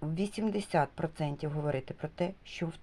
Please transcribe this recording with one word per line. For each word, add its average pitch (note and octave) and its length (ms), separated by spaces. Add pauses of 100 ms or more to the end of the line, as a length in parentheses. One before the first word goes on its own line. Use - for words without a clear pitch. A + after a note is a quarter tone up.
в D#3 140
вісімдесят G3+ 720
процентів D#3 640
говорити D3 440
про - 140
те, F3 220 (140)
що - 220
в E3 160